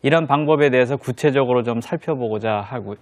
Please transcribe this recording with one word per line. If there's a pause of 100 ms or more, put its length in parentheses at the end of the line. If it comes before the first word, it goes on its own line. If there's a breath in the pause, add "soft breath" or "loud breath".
이런
방법에
대해서
구체적으로
좀
살펴보고자
하고